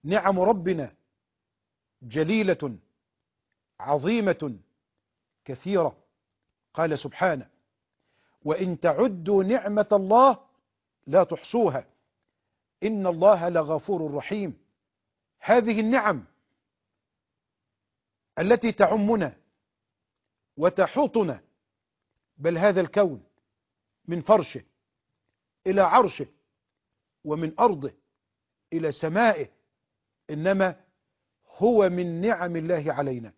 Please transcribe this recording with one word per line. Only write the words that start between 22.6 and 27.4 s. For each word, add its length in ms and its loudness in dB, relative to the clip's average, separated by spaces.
الكون 420 -2
من 160 -6
فرشه 400 0
إلى 140 2
عرشه، 460 4
ومن 340 -6